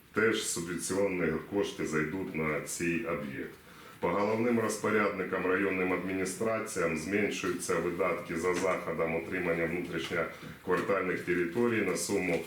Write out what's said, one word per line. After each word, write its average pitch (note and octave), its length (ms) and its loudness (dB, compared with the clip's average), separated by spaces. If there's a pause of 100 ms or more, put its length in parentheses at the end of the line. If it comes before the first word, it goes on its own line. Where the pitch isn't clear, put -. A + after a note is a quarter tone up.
(140)
Теж G#2+ 340 2
субвенційні F2 800 0 (260)
кошти F#2+ 340 0
зайдуть D#2 480 -2
на D#2 260 0
цей E2 440 -2
об'єкт. C#2 480 -4 (460)
По - 100 0
головним A2 500 2
розпорядникам, G2 840 0
районним F#2 480 2
адміністраціям F#2+ 1040 0
зменшуються F2+ 800 0
видатки E2+ 600 0
за F2+ 160 2
заходом E2 600 0
утримання E2+ 500 0
внутрішньоквартальних F2 1600 -2
територій G2+ 600 2
на F2+ 160 0
суму F#2 500 0